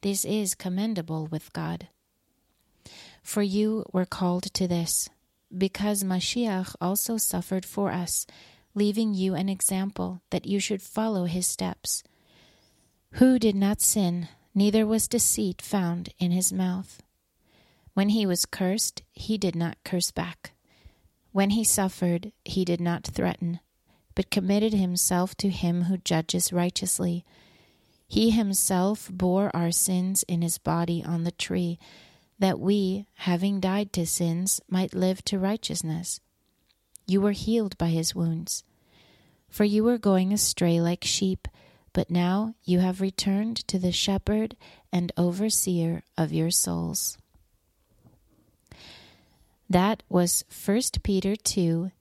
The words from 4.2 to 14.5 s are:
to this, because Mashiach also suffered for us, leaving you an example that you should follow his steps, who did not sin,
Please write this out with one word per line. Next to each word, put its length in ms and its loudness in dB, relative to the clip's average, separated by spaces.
to 120 0
this, 440 -2
because 460 0
Mashiach 800 -2
also 380 -2
suffered 480 -2
for 260 -2
us, 340 -4
leaving 380 2
you 220 0
an 160 0
example 800 -2
that 160 -2
you 120 0
should 220 -2
follow 460 -2
his 200 -2
steps, 560 -4
who 260 6
did 160 4
not 240 2
sin, 480 0